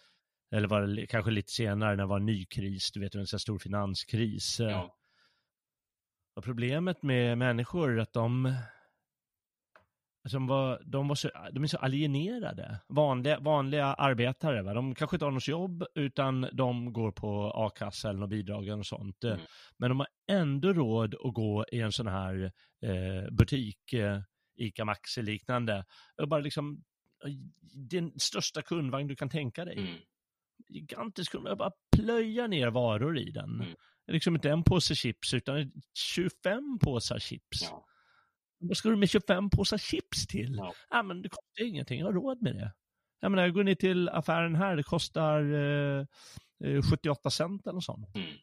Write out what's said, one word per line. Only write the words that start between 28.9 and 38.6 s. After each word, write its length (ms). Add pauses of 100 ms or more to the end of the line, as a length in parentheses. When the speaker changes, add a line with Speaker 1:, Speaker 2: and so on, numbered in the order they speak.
Speaker 1:
du 80
kan 140
tänka 360
dig. 140
Speaker 2:
Mm. 200 (680)
Speaker 1:
Gigantisk 640
kundvagn, 260
bara 140 (240)
plöja 520
ner 220
varor 480
i 140
den. 300
Speaker 2:
Mm. 140 (320)
Speaker 1:
Liksom 280
inte 140
en 140
påse 320
chips, 380
utan 380 (220)
tjugofem 840
påsar 400
chips. 420 (100)
Speaker 2:
Ja. 140 (720)
Speaker 1:
Vad 180